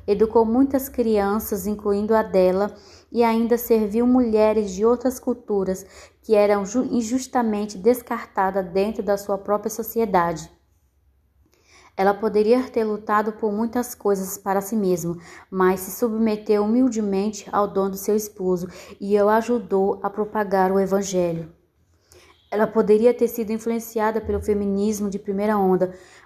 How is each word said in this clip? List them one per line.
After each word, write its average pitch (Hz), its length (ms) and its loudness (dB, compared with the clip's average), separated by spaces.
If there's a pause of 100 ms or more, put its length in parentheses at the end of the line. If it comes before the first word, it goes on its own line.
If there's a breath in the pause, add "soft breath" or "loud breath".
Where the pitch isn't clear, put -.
educou 220 380 4
muitas 269 440 0
crianças, 208 800 -2
incluindo 208 480 -2
a 220 80 4
dela, 185 520 2 (360 loud breath)
e 233 120 0
ainda 226 340 2
serviu 226 500 2
mulheres 214 640 4
de 190 120 -2
outras 247 340 2
culturas 196 680 -4 (360 loud breath)
que 214 120 0
eram 202 320 4
ju-, 247 240 -2
injustamente 226 880 -2
descartadas 196 920 -2
dentro 208 320 -2
da 196 140 0
sua 196 220 -4
própria 208 320 -4
sociedade. 185 800 -2 (1500 soft breath)
Ela 196 180 2
poderia 214 480 2
ter 233 220 -2
lutado 214 480 -2
por 214 180 -4
muitas 226 420 -4
coisas 190 460 -2
para 196 220 -2
si 196 160 -6
mesma, 175 400 -2 (340 loud breath)
mas 190 300 2
se 196 100 -12
submeteu 214 720 0
humildemente 214 880 0
ao 208 160 0
dom 196 240 -2
do 190 60 -8
seu 208 180 -2
esposo 185 540 -2 (320 loud breath)
e 202 200 2
o 202 80 4
ajudou 202 720 0
a 202 80 -4
propagar 196 640 0
o 196 80 2
evangelho. 180 720 -2 (1040 soft breath)
Ela 208 160 2
poderia 214 440 4
ter 240 140 0
sido 226 240 -4
influenciada 220 720 -4
pelo 202 200 -4
feminismo 202 720 -2
de 196 80 -6
primeira 208 400 -2
onda, 185 340 2 (340 loud breath)